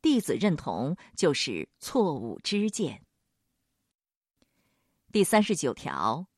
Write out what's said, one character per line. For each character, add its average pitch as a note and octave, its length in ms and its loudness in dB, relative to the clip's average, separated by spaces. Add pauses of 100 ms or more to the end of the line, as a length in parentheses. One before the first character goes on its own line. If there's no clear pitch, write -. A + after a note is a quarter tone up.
弟 C#4+ 180 4
子 C3 160 -2
认 F#3+ 180 2
同 B2+ 440 -4 (180)
就 D#3+ 180 4
是 F#2+ 360 -4 (100)
错 G3+ 340 0
误 A#2 300 -8
之 G3+ 260 0
见。 F3 320 -6 (2000)
第 G#3 100 4
三 G#3+ 180 4
十 G3+ 140 0
九 C3+ 180 -2
条 A2+ 540 -4 (100)